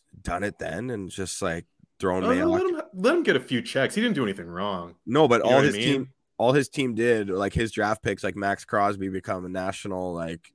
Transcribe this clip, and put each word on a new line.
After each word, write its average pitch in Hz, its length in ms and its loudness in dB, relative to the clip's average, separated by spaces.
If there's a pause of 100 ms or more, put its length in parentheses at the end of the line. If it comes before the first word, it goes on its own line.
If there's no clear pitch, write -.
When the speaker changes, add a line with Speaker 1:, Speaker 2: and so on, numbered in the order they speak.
(220)
Speaker 1:
done 90 220 -6
it 104 160 -6
then 82 300 -6
and 101 220 -8
just, - 300 -8
like, 85 240 -4 (340)
thrown 92 240 0
Speaker 2:
Oh, 226 100 2
no, 285 140 0
Speaker 1:
Mayock? 339 60 2
Speaker 2:
let 359 120 2
him, 349 160 -2 (120)
let 202 220 2
him 339 80 2
get 185 120 4
a 143 40 2
few 123 220 -2
checks. 135 340 -2
He 208 60 0
didn't 226 140 0
do 139 80 0
anything 95 240 -4
wrong. 87 480 -6 (100)
Speaker 1:
No, 143 220 6
but 117 100 6
Speaker 2:
You - 60 2
know 107 60 4
Speaker 1:
all 127 80 8
Speaker 2:
what 135 60 6
I 143 40 6
Speaker 1:
his 131 100 0
Speaker 2:
mean? 110 80 -2
Speaker 1:
team, 135 240 0 (280)
all 117 140 4
his 139 160 4
team 131 280 -2
did, 110 340 2
like, 98 240 -2
his 117 180 -2
draft 107 320 0
picks, 101 200 -2
like, 95 120 -4
Max 98 300 -4
Crosby 101 440 0
become 92 360 -6
a 90 40 -10
national, 92 640 -6
like, 85 280 -8 (140)